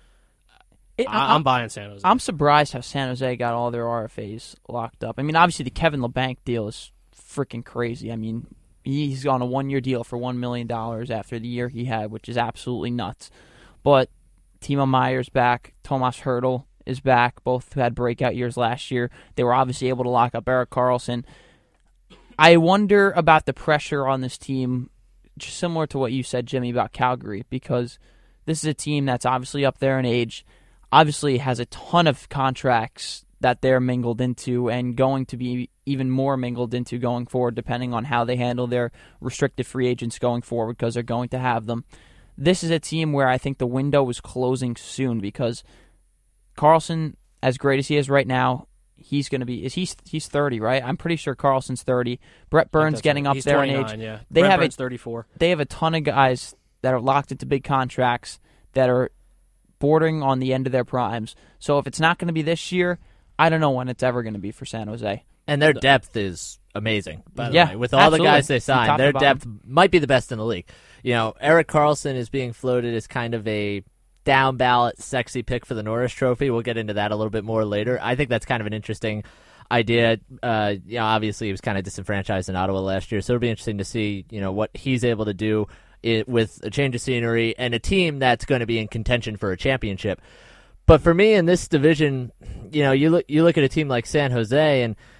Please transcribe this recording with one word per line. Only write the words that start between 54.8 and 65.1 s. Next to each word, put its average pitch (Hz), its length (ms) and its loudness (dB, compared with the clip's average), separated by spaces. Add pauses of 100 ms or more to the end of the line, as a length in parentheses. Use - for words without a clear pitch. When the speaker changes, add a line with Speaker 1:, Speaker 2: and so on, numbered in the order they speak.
Speaker 1:
they 170 120 4
have 165 100 2
a 143 40 -2
ton 160 300 -2
of 156 100 -2
guys 131 500 2 (280)
that 131 120 2
are 123 60 0
locked 135 320 0
into 131 140 -10
big 135 180 -2
contracts 127 760 -2 (340)
that 127 160 4
are 127 220 2 (680)
bordering 156 440 2
on 135 160 2
the 127 160 0
end 131 120 -2
of 123 60 -2
their 123 120 0
primes. 117 500 -4 (240)
So 143 200 0
if - 80 -2
it's 139 140 -8
not 165 180 2
gonna 170 140 -4
be 160 100 -2
this 160 300 -4
year, 175 260 0 (400)
I 160 100 6
don't 160 120 2
know 147 100 4
when 127 180 -2
it's 123 140 -6
ever 123 200 0
gonna 107 160 -8
be 101 140 -8
for - 120 -16
San 110 240 -10
Jose. 107 360 -6 (220)